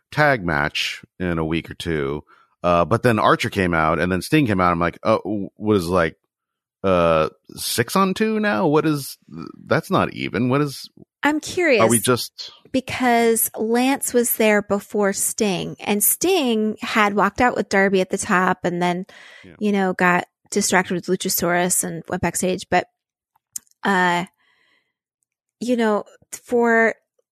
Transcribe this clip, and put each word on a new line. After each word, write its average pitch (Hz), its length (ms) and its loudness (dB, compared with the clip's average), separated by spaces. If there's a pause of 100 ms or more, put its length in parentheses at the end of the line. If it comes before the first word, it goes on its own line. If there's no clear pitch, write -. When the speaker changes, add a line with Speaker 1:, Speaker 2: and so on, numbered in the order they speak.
(100)
Speaker 1:
tag 139 360 0
match 76 580 -4 (160)
in 90 180 -2
a 80 60 -2
week 80 260 -4
or - 40 -16
two." 76 500 -4 (400)
Uh, 87 200 4
but 113 200 0
then 113 160 2
Archer 127 300 2
came 90 240 0
out, 80 260 2
and 90 100 0
then 92 100 0
Sting 151 260 2
came 101 140 0
out. 87 120 4
I'm 85 80 0
like, 85 240 -2
"Oh, 107 140 2
w-, 101 360 -6
what 107 220 2
is, 85 120 -2
like, 85 280 0 (680)
uh, 85 460 4 (260)
six - 400 -4
on 190 200 2
two 220 260 -2
now? 208 260 -2
What 151 200 2
is, 147 300 -4 (480)
that's 143 280 -2
not 113 220 2
even. 67 340 -2
What 135 140 0
is" 143 280 -8 (320)
Speaker 2:
I'm 302 160 2
curious 294 440 0
Speaker 1:
Are 113 60 6
we 113 120 2
just - 500 -2 (220)
Speaker 2:
because 233 840 0
Lance 240 560 -2
was 240 240 0
there 214 260 2
before 202 500 -2
Sting, 170 680 -4
and 208 240 -2
Sting 240 800 0
had 208 340 2
walked 202 260 0
out 247 140 2
with 220 140 -4
Darby 196 320 2
at 185 100 -2
the 190 80 -2
top 185 460 0
and 175 180 -2
then, 175 240 -2 (380)
Speaker 1:
Yeah. 180 160 -20
Speaker 2:
you 208 100 0
know, 196 220 2
got 180 320 2 (260)
distracted 190 440 0
with 175 120 -6
Luchasaurus 180 800 0
and 165 240 -10
went 180 140 -6
backstage. 185 480 -2
But, 180 160 0 (1000)
uh, 180 400 0 (1400)
you 240 160 -2
know, 214 280 0 (280)
for, 233 640 2 (380)